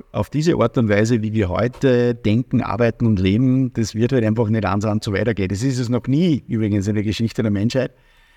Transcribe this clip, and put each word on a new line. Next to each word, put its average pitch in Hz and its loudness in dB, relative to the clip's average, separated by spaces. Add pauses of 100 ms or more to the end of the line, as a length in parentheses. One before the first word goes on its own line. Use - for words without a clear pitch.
(120)
auf - -4
diese 156 2
Art 117 0
und 113 2
Weise, 110 2
wie 107 -4
wir 104 0
heute 120 0
denken, 117 0
arbeiten 117 -2
und 107 2
leben, 127 2
das 110 -4
wird 117 0
halt 127 2
einfach 107 0
nicht 107 0
eins 101 0
an 107 -2
so 107 -4
weitergehen. 98 -2
Das 98 -4
ist 131 -2
es 123 -4
noch 120 -2
nie 147 0
übrigens 104 0
in 107 0
der 107 -2
Geschichte 110 -2
der 110 0
Menschheit. 104 -2 (460)